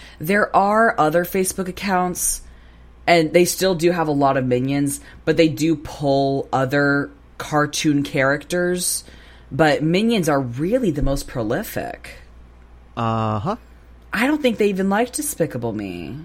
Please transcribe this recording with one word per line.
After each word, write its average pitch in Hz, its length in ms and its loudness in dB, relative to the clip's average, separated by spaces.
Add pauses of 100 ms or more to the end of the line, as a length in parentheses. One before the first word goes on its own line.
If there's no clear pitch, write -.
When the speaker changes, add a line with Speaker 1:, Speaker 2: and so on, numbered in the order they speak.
(180)
Speaker 1:
There 202 360 0
are 214 440 4
other 156 260 2
Facebook 190 440 -2
accounts, 180 760 -2 (640)
and 160 260 4
they 175 120 6
still 185 300 0
do 170 180 2
have 165 160 0
a 151 40 0
lot 139 240 2
of 131 100 0
Minions, 139 540 0 (240)
but 160 120 2
they 160 120 6
do 151 280 0
pull 139 760 -2
other 143 580 0 (280)
cartoon 147 640 0
characters. 175 1000 -2 (480)
But 143 300 2
Minions 185 460 2
are 143 120 2
really 165 500 0
the 139 120 -2
most 139 260 0
prolific. 123 880 -6 (800)
Speaker 2:
Uh-huh. 113 600 -2 (560)
Speaker 1:
I 226 140 -2
don't 294 160 0
think 233 160 0
they 208 100 2
even 190 220 0
liked 226 240 0
Despicable 123 580 -4
Me. 95 520 -8